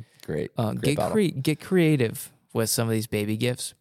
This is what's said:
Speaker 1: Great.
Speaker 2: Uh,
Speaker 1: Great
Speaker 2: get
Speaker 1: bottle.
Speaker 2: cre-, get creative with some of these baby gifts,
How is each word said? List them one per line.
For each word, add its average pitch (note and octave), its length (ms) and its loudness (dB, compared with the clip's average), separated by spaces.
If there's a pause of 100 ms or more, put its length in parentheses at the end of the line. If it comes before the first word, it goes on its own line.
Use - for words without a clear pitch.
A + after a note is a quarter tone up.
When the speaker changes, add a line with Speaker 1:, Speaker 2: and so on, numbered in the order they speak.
(240)
Speaker 1:
Great. D#2 320 -4
Speaker 2:
Uh, - 180 -2
Speaker 1:
Great - 100 -6
Speaker 2:
get C#3+ 140 2
Speaker 1:
bottle. - 160 0
Speaker 2:
cre-, F#3+ 280 2
get D3+ 180 0
creative D#3 720 2 (220)
with A2+ 160 0
some A#2 180 0
of A2+ 60 0
these A2 140 0
baby G#2+ 300 -2
gifts, A#2+ 440 -4